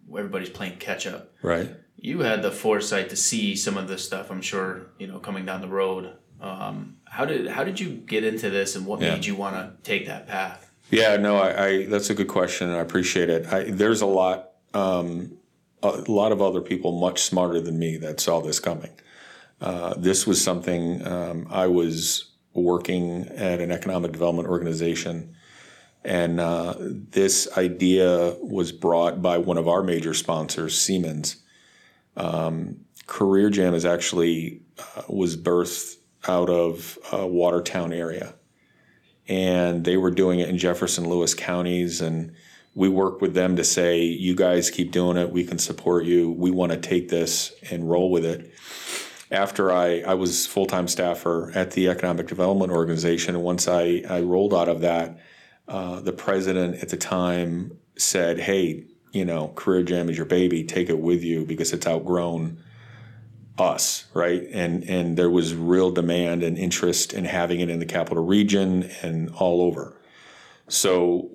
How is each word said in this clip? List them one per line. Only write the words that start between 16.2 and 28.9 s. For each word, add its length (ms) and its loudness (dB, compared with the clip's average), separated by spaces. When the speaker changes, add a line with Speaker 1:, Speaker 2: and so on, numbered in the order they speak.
Speaker 2:
of 100 2
other 200 2
people 380 -2
much 220 0
smarter 400 0
than 160 -4
me 200 -2
that 220 -8
saw 220 0
this 180 -4
coming. 320 -6
Uh, 360 -4
this 300 2
was 140 2
something, 640 -2
um, 440 -6
I 180 2
was 640 0
working 840 0
at 240 -2
an 120 -2
economic 400 -2
development 360 0
organization, 880 -2
and, 360 0
uh, 400 -2
this 800 0
idea 840 4
was 300 -2
brought 500 2